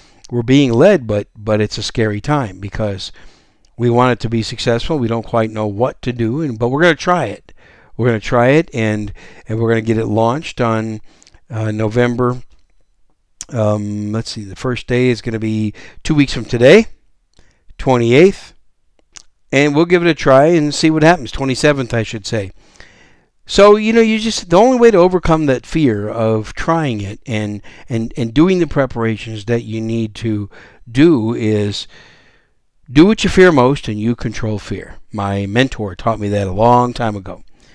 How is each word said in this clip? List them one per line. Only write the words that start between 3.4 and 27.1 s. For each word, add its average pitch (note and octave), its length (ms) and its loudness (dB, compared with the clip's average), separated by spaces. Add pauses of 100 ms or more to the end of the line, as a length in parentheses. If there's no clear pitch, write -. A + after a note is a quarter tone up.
we A#2+ 140 0
want B2 220 4
it A#2 80 -4
to A#2+ 100 -6
be A2+ 120 -2
successful. A#2+ 560 -2
We A#2+ 100 -2
don't A2+ 180 -4
quite A2+ 240 -2
know A2 160 -6
what G#2+ 360 -4
to B2+ 100 -6
do, A#2 280 -4
and, C3 180 -6
but A#2+ 120 -2
we're C#3 100 2
gonna E3+ 140 6
try F3 320 -2
it. - 260 -14 (460)
We're A#2 80 0
gonna A2+ 140 0
try B2 280 0
it, D3+ 240 2
and, G#2+ 400 -4 (340)
and A2 120 -6
we're A2+ 100 -2
gonna A2+ 140 0
get A2 160 -2
it A2+ 80 -4
launched A2+ 560 -2
on, A2 400 -4 (480)
uh, A2 200 -4
November, A#2+ 720 -2 (1080)
um, G#2 600 -4
let's A2+ 200 -6
see, G#2+ 140 -12
the F#2+ 120 -18
first B2 300 -6
day B2+ 240 2
is A#2 100 -2
gonna A2 180 -6
be G#2+ 360 -4 (280)
two - 120 -2
weeks C#3+ 180 2
from A#2 140 -8
today, D3 400 6 (880)
twenty-eighth, C3 800 2 (1000)
and C#3+ 240 2
we'll D#3+ 80 4
give F3 180 2
it E3+ 60 2
a D#3+ 60 2
try C#3 320 4
and D3+ 280 2
see D#3+ 160 2
what D#3 120 2
happens, D#3 280 2
twenty-seventh, C3+ 600 -2
I A#2 100 0
should G#2+ 240 -10
say. G2+ 260 -6 (920)
So, G#3 300 6
you G#3+ 180 0
know, A#3 80 4
you A3 200 2
just, G#3+ 300 -6
the E3 60 4
only B3 220 4
way A#3 140 6
to F#3+ 60 4
overcome E3+ 480 2
that B2+ 200 0
fear A2 420 0
of A2 460 -2
trying D#3 460 -2
it G2+ 260 -10